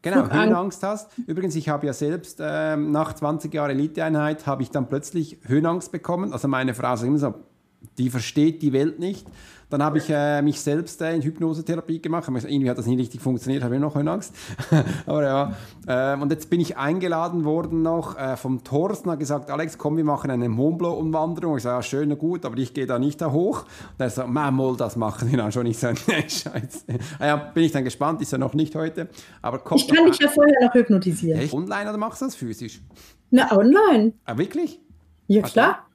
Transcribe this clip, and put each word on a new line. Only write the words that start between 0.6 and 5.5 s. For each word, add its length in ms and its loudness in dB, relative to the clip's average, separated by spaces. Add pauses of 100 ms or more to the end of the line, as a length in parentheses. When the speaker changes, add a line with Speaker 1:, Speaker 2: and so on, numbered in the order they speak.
Speaker 1:
hast. 280 -6 (160)
Übrigens, 300 -4
ich 100 -4
habe 180 -2
ja 60 -2
selbst, 500 -6
ähm, 500 -4
nach 240 0
zwanzig 380 -4
Jahren 180 -2
Eliteeinheit 760 -2
habe 160 -2
ich 80 -8
dann 160 -2
plötzlich 580 -6
Höhenangst 460 0